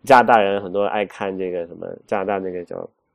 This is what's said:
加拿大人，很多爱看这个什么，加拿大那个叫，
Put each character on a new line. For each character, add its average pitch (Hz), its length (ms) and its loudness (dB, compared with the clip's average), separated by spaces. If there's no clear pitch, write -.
加 131 140 8
拿 120 40 8
大 117 180 6
人， 101 220 0
很 90 100 -12
多 101 120 -2
爱 104 200 -2
看 95 320 -8
这 92 140 -6
个 87 160 -6
什 85 80 -18
么， 87 140 -14
加 107 120 -4
拿 95 60 -4
大 98 140 -2
那 92 140 -8
个 90 120 -10
叫， 50 240 -12